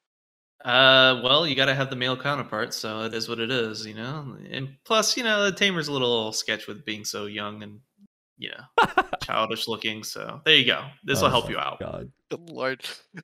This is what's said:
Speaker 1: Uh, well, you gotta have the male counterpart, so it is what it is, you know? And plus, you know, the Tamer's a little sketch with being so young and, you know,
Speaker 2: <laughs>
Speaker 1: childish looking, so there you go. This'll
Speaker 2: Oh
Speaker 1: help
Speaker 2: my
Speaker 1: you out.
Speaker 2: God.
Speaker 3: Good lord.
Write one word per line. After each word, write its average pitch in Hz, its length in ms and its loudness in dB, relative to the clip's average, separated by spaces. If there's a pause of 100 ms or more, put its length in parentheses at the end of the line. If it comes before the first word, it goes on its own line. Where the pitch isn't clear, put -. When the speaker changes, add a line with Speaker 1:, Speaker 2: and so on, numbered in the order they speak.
(640)
Speaker 1:
Uh, 131 600 8
well, 147 220 4
you 135 100 0
gotta 135 180 4
have 135 160 -2
the 131 60 -6
male 127 200 -2
counterpart, 123 580 -4
so 110 280 -6
it 113 120 -4
is 110 140 -6
what 117 120 -4
it 113 100 -2
is, 110 360 -2
you 107 80 -12
know? 131 420 -10 (140)
And 135 340 -10
plus, 220 320 2
you 254 80 -2
know, 208 200 2
the 196 80 2
Tamer's 180 360 0
a 143 40 -4
little 120 400 0
sketch - 340 -4
with 104 180 -12
being 107 200 -8
so 104 220 -6
young 104 360 -10
and, 104 160 -18 (580)
you - 140 -12
know, - 580 0
Speaker 2:
<laughs> - 140 -8
Speaker 1:
childish 110 460 -2
looking, 107 340 -6
so 110 420 -12
there 156 120 6
you 131 80 6
go. 107 200 0 (200)
This'll 143 240 2
Speaker 2:
Oh - 20 2
Speaker 1:
help 120 140 2
Speaker 2:
my - 80 -8
Speaker 1:
you 78 60 -4
out. 69 200 -4
Speaker 2:
God. - 320 -10 (180)
Speaker 3:
Good 170 220 -12
lord. 131 320 -6 (420)